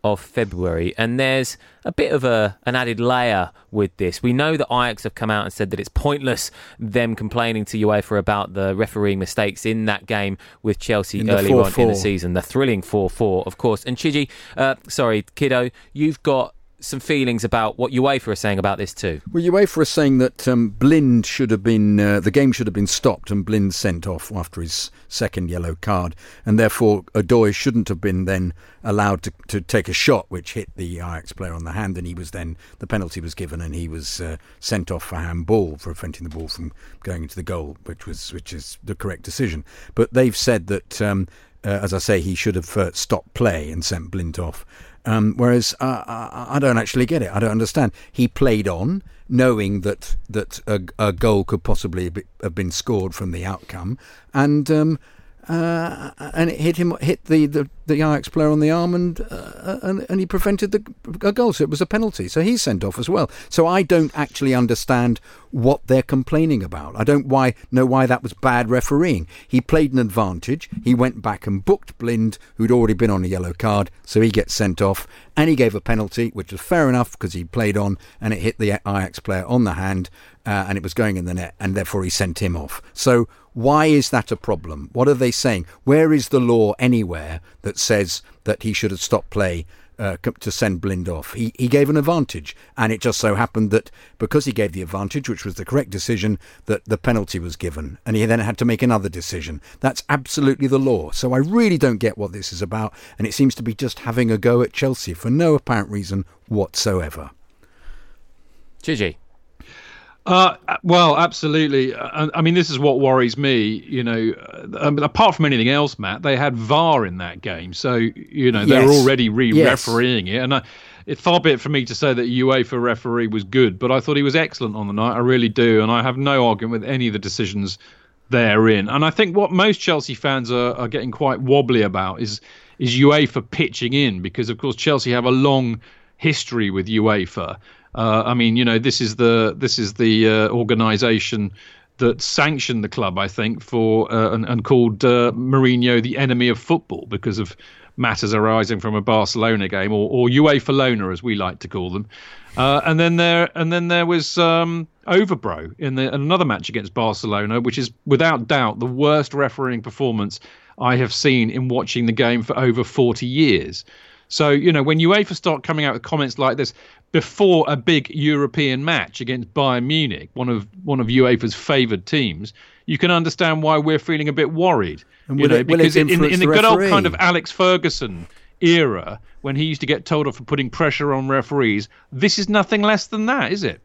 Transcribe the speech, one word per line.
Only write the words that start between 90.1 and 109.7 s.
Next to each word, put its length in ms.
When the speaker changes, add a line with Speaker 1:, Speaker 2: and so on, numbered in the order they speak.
Speaker 2:
c-, 160
to 120
send 280
Blind 300
off? 240
He, 240
he 100
gave 220
an 80
advantage, 580
and 160
it 80
just 180
so 160
happened 360
that 180
because 260
he 60
gave 220
the 100
advantage, 440
which 160
was 120
the 100
correct 240
decision, 480
that 180
the 140
penalty 400
was 160
given, 500
and 100
he 100
then 140
had 200
to 60
make 180
another 260
decision. 500
That's 280
absolutely 600
the 120
law. 320
So 220
I 60
really 400
don't 180
get 200
what 140
this 220
is 80
about, 320
and 100
it 60
seems 220
to 80
be 100
just 260
having 300
a 80
go 240
at 100
Chelsea 440
for 160
no 240
apparent 340
reason 360
whatsoever. 840
Speaker 1:
Gigi? 340